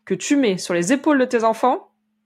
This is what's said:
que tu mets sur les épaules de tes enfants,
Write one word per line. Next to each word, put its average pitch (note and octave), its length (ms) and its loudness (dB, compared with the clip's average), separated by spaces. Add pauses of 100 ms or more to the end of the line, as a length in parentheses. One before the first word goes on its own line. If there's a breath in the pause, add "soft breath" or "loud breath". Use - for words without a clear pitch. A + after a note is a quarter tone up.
que F#3+ 100 -6
tu C#4+ 220 -2
mets G#3+ 220 2
sur - 160 -4
les F3 180 0
épaules C#4+ 260 2
de B3+ 60 2
tes B3 200 0
enfants, B3 480 -2 (340)